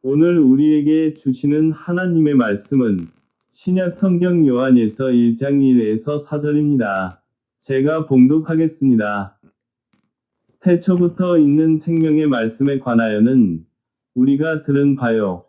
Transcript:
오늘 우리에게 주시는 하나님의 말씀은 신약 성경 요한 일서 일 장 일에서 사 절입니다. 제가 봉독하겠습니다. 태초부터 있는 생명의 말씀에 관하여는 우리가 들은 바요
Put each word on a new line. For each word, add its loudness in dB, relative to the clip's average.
오늘 2
우리에게 2
주시는 -2
하나님의 -2
말씀은 -2
신약 -4
성경 0
요한 2
일서 0
일 2
장 -2
일에서 0
사 -8
절입니다. -2
제가 -2
봉독하겠습니다. 0
태초부터 0
있는 2
생명의 0
말씀에 -2
관하여는 0
우리가 -2
들은 0
바요 -4